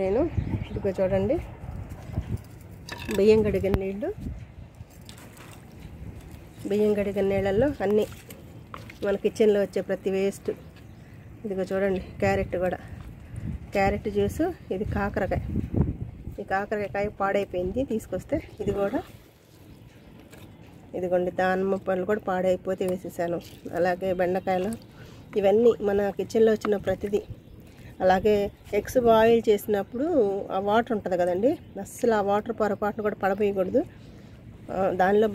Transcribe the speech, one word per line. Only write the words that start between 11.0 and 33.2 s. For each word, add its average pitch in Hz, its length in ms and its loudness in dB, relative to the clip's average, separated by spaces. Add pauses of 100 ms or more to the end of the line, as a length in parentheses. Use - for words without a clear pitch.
ఇదిగో 190 280 -4
చూడండి 190 300 0 (200)
క్యారెట్ 196 420 2
కూడా, 180 140 -2 (960)
క్యారెట్ 202 400 2
జ్యూస్. 202 280 0 (300)
ఇది 190 200 -2
కాకరకాయ, - 480 -2 (1000)
ఈ - 100 -6
కాకరకాయ 202 560 -2 (120)
పాడైపోయింది 196 720 0
తీసుకొస్తే. 220 480 -2 (240)
ఇది 202 160 -2
కూడా 202 220 0 (2000)
ఇదిగోండి 180 420 0
దానిమ్మ 190 360 2 (120)
పళ్ళు 185 220 0
కూడా 208 200 0
పాడైపోతే 185 640 0
వేసేసాను. 175 460 -4 (400)
అలాగే 185 320 0 (120)
బెండకాయలు, 185 500 0 (680)
ఇవన్నీ 208 320 6 (180)
మన 202 180 2 (100)
కిచెన్లో 220 380 4
వచ్చిన 208 220 0 (100)
ప్రతిదీ. 202 340 0 (840)
అలాగే 190 320 6 (440)
ఎగ్స్ - 200 0 (100)
బాయిల్ 226 400 8
చేసినప్పుడు 208 580 2 (480)
ఆ 190 40 0 (100)
వాటర్ 226 280 4
ఉంటుంది 185 260 -2
కదండి, 185 280 2 (340)
అస్సలు 233 360 0
ఆ - 100 2
వాటర్ 214 300 0
పొరపాటును 208 460 -2
కూడా 202 160 -4